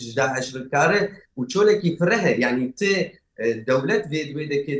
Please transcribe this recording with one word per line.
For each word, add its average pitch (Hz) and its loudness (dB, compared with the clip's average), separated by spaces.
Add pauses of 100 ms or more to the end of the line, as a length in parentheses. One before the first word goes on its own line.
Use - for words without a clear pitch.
ژ - -14 (140)
داعش 131 0
بکارە 147 2 (380)
و - -6 (120)
چۆلێکی 202 4
فرە 190 2
هەیە. 117 2
یعنی 123 0 (140)
تێ، 196 2 (460)
ئێ، 113 0 (200)
دەولەت 139 2
وێ 156 -2
دوێ 151 -8
دەکێ 143 -2